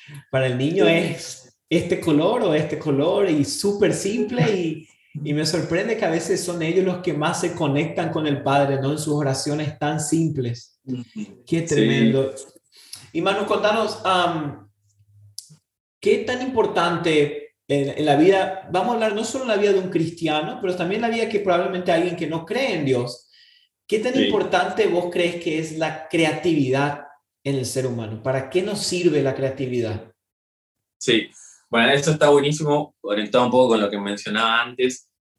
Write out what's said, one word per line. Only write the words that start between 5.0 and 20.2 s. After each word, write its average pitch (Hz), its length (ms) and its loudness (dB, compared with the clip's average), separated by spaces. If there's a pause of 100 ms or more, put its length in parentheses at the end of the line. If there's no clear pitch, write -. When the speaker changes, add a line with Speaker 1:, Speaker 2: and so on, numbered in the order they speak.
Speaker 1:
y 147 100 -2
me 156 100 0
sorprende 180 520 -2
que 214 80 -4
a 170 60 0
veces 165 340 -2
son 170 180 -4
ellos 175 220 2
los 180 140 0
que 165 160 -2
más 156 260 -2
se 170 140 -2
conectan 156 560 -2
con 156 180 -2
el 135 140 -2
Padre, 139 380 2
¿no? 135 120 -2
En 156 60 -4
sus 151 160 -2
oraciones 147 640 -2
tan 151 180 -2
simples. 143 880 -2
Speaker 2:
Ujú. 123 600 -10
Speaker 1:
Qué 165 220 -2
Speaker 2:
Sí. 151 80 -2
Speaker 1:
tremendo. 131 580 2 (800)
Y 165 80 -4
Manu, 196 260 0
contanos, 214 580 0
am, 170 640 0 (1300)
¿qué 220 180 4
tan 240 240 -4
importante 170 1120 0 (100)
en, 139 320 -2
en 151 80 -2
la 156 80 6
vida, 190 560 4
vamos 196 200 0
a 233 40 0
hablar 220 220 0
no 220 80 -2
solo 262 180 -6
en 247 60 -4
la 214 80 2
vida 202 160 4
de 190 80 2
un 180 100 -4
cristiano, 151 680 -2